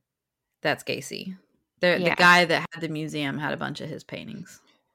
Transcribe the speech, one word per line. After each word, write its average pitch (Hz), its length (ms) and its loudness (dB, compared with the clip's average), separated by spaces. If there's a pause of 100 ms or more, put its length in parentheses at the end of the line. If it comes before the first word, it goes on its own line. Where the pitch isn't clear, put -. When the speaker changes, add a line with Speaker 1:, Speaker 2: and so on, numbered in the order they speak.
(640)
Speaker 1:
That's 151 200 -2
Gacy. 160 540 -8 (420)
The, 180 220 2
Speaker 2:
Yeah. 170 80 2
Speaker 1:
the 160 60 2
guy 175 300 8
that 160 280 0
had 165 80 -12
the 160 80 -4
museum 151 480 -6
had 147 160 -4
a - 40 -4
bunch 143 240 -8
of - 80 -8
his - 140 -12
paintings. - 560 -14 (360)